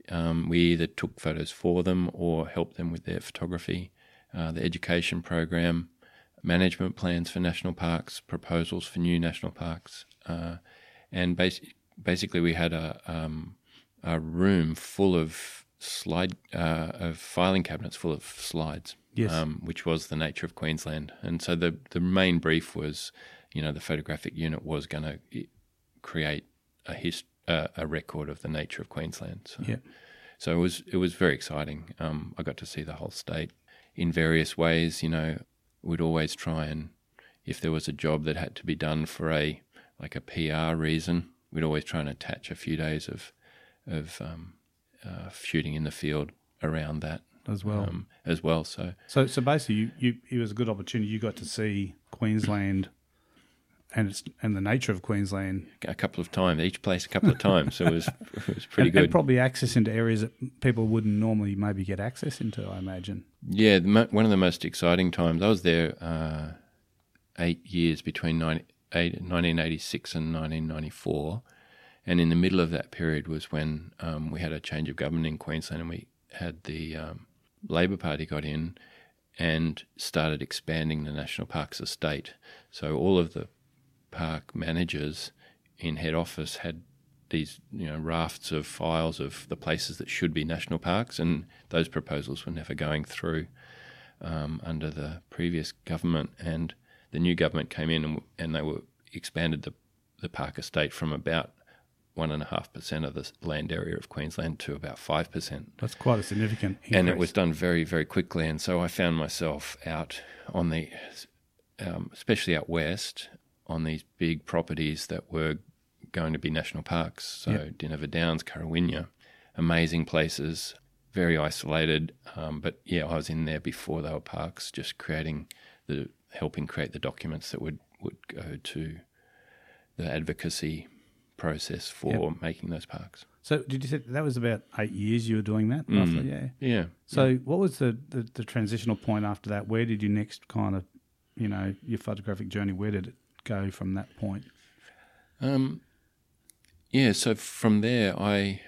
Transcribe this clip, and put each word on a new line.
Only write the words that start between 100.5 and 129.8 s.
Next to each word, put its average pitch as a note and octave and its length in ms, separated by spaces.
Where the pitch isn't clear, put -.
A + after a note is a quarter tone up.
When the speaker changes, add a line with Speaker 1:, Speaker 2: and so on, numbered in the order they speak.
Speaker 1:
estate D2+ 360
from D#2 180
about D#2+ 400
one D#2+ 180
and D2+ 100
a D2 40
half - 260
percent D#2 320
of C#2 100
the - 60
s-, - 120
land D#2+ 300
area E2+ 240
of E2 120
Queensland D#2+ 500
to - 160
about C#2+ 240
five D#2 320
percent. - 480
Speaker 2:
That's - 160
quite A#2+ 240
a G2+ 60
significant G#2 640
Speaker 1:
And F#2 220
it F2+ 40
Speaker 2:
increase. F2 80
Speaker 1:
was E2+ 120
done F2+ 200
very, E2+ 320
very D#2 200
quickly. E2 440
And D#2 120
so F2+ 200
I F2 80
found E2+ 280
myself D2+ 600
out D#2+ 340
on F2 180
the, D#2+ 200
um, F2 340
especially - 440
out D2+ 120
west, E2 600
on D#2+ 160
these D#2+ 180
big E2 280
properties D#2 600
that E2+ 260
were D#2 260
going D#2+ 200
to D#2 60
be D#2 120
national D#2 320
parks. - 420
So - 280
Speaker 2:
Yep. D2+ 260
Speaker 1:
Dinaver D2+ 320
Downs, E2 320
Currawinya, E2 640
amazing E2 480
places, D#2+ 680
very E2+ 260
isolated. D#2 720
Um, D2+ 240
but D#2+ 240
yeah, D#2+ 220
I E2 100
was D2+ 140
in D#2+ 140
there D#2 160
before - 420
they D#2 100
were D#2 80
parks, - 500
just - 280
creating D#2 500
the, C#2+ 220
helping D#2 340
create - 260
the D2+ 60
documents D#2 520
that - 120
would, D2+ 160
would - 140
go D#2 340
to D#2 360